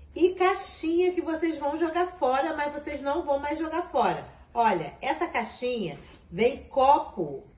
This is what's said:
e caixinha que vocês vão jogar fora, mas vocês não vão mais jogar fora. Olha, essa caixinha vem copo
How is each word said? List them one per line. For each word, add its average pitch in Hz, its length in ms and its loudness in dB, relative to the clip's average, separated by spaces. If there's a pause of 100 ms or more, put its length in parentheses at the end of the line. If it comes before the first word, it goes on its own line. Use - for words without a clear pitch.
(160)
e 339 140 4
caixinha 359 840 0
que 339 80 -2
vocês 320 380 -2
vão 294 180 -2
jogar 339 320 0
fora, 277 480 0
mas 294 160 -2
vocês 294 300 -8
não 294 240 -2
vão 285 120 2
mais 294 220 -4
jogar 320 220 -2
fora. 185 440 0 (280)
Olha, 202 480 0
essa 294 260 -2
caixinha 226 720 -4 (320)
vem 226 380 2
copo 262 720 2 (140)